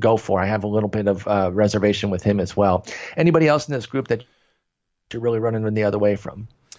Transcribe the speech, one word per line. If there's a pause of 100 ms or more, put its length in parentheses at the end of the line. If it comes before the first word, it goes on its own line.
go
for.
I
have
a
little
bit
of,
uh,
reservation
with
him
as
well. (320)
Anybody
else
in
this
group
that (880)
you're
really
running
the
other
way
from? (300)